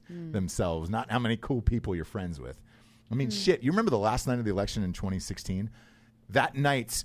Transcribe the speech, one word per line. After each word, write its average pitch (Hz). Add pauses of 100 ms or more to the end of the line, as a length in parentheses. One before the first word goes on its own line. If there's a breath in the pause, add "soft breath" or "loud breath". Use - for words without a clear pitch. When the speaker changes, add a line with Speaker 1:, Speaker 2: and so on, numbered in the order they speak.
(100)
Speaker 1:
Mm. 170
Speaker 2:
themselves, 87
not 113
how 110
many 117
cool 123
people 113
you're 82
friends 87
with. 64 (500 soft breath)
I 113
mean, 131
Speaker 1:
Mm. 202
Speaker 2:
shit, 160
you 127
remember 214
the 120
last 107
night 123
of 120
the 107
election 101
in 90
twenty 95
sixteen? 95 (580 loud breath)
That 127
night, 139